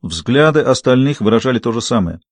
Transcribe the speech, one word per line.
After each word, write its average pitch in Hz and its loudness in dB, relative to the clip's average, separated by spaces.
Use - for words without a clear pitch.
Взгляды 147 0
остальных 131 0
выражали 113 0
то 120 -4
же 113 -4
самое. 92 -4